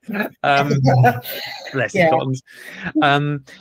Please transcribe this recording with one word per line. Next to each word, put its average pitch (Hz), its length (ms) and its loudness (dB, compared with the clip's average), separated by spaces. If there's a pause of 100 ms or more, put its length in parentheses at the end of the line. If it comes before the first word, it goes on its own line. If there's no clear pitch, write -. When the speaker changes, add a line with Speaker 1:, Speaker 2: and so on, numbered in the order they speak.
(440)
Speaker 1:
Um, 143 260 2
Speaker 2:
<laughs> - 1040 0
Speaker 1:
bless 120 180 -4
his - 40 -6
Speaker 2:
Yeah. 165 160 4
Speaker 1:
buttons. 135 300 -2 (600)
Um, 143 420 2 (180)